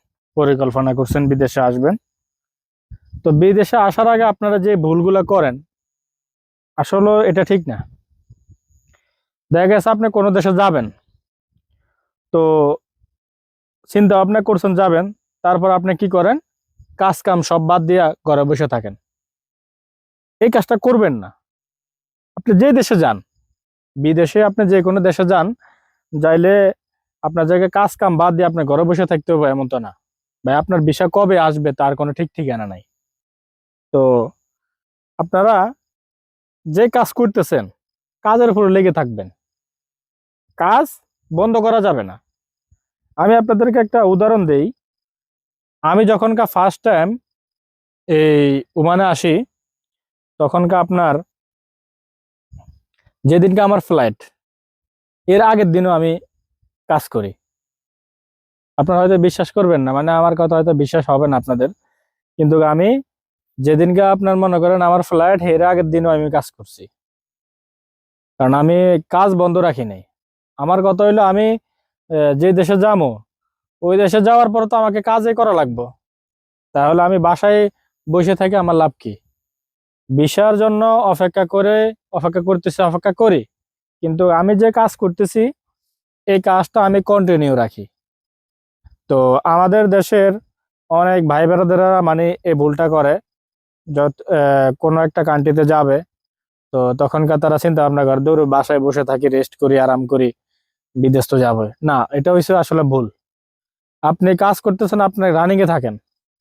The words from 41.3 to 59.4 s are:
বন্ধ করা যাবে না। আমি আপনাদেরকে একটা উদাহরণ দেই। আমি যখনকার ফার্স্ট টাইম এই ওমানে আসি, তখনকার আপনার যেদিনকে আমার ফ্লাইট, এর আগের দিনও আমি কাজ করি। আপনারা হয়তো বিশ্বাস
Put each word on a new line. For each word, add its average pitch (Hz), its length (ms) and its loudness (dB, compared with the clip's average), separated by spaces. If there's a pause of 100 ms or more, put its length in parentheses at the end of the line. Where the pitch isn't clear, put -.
বন্ধ 202 260 -2
করা 226 240 0
যাবে 165 220 0
না। 95 140 -16 (1000)
আমি 196 160 2
আপনাদেরকে 233 440 0
একটা 233 260 0
উদাহরণ 202 420 2
দেই। 147 200 0 (1160)
আমি 180 220 2
যখনকার 220 500 0
ফার্স্ট 185 280 0
টাইম 180 260 0 (1000)
এই 151 400 2 (280)
ওমানে 175 280 0
আসি, 170 300 0 (1080)
তখনকার 175 400 0
আপনার 175 340 0 (2000)
যেদিনকে 180 360 2
আমার 202 200 2
ফ্লাইট, 123 380 -2 (1120)
এর 196 140 2
আগের 220 300 2
দিনও 180 180 0
আমি 165 220 0 (760)
কাজ 156 200 -2
করি। 101 240 -6 (1500)
আপনারা 175 220 0
হয়তো 185 180 4
বিশ্বাস 175 340 0